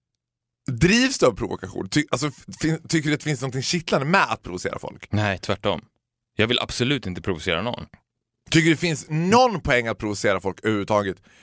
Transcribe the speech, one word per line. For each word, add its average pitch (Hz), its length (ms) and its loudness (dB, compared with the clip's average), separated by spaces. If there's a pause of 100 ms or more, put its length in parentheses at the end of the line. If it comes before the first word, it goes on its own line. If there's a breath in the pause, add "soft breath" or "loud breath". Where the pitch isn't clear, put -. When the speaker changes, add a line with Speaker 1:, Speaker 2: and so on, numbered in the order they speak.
(720)
Speaker 1:
drivs 208 480 2
du 160 80 4
av 123 100 6
provokation? - 520 -6
Ty-, 147 220 2
alltså, 139 200 0 (300)
fin-, 156 280 -2
tycker 156 200 0
du 147 60 2
att 143 60 -2
det - 40 -10
finns 143 160 -2
någonting 131 220 -4
kittlande 151 440 0
med 156 260 2
att 110 100 -6
provocera - 360 -6
folk? - 340 -14
Speaker 2:
Nej, 101 260 0
tvärtom. 95 460 -2 (520)
Jag 107 100 4
vill 120 120 2
absolut 123 480 -2
inte 90 160 -8
provocera 87 400 -2
någon. 117 240 -8 (640)
Speaker 1:
Tycker 160 180 6
du - 60 8
det - 60 -4
finns 165 280 -4
någon 185 520 4
poäng 123 260 0
att 110 120 -4
provocera 104 420 0
folk 95 220 -4
överhuvudtaget? 104 540 0 (260 soft breath)